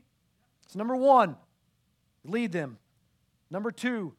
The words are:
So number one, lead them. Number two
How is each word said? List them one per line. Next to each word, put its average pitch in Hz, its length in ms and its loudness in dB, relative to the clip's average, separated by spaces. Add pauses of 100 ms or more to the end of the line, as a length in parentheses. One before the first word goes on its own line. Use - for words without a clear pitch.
(680)
So - 140 -12
number 247 160 -2
one, 254 400 6 (880)
lead 220 260 -4
them. 147 280 -6 (720)
Number 214 220 -6
two 220 480 -6